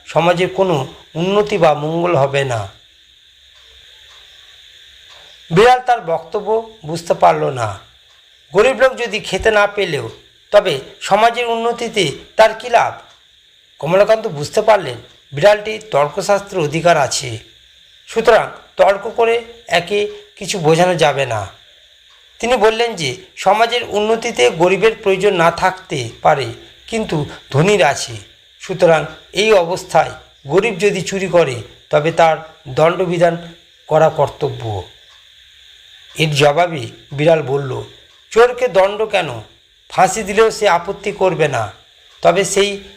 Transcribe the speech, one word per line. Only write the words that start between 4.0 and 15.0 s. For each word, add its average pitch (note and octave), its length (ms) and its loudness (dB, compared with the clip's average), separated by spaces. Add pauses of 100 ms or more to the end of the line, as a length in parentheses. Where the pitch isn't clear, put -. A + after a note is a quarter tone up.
বিড়াল B3 280 6
তার A#3+ 220 0
বক্তব্য G3 680 -4 (160)
বুঝতে E3 280 -4
পারল D#3 360 2
না। A2+ 300 -6 (720)
গরিব A3 260 2
লোক B3+ 180 -2
যদি G#3+ 220 -6
খেতে G3+ 320 -2
না G3+ 160 4
পেলেও, D#3+ 420 -4 (420)
তবে F#3 280 2 (220)
সমাজের A#3 460 0
উন্নতিতে A3+ 640 -2 (240)
তার A3 180 4
কী B3 160 -12
লাভ? D3+ 240 2 (840)
কমলাকান্ত G#3 480 2
বুঝতে D3 340 -4
পারলেন F#3+ 340 2 (360)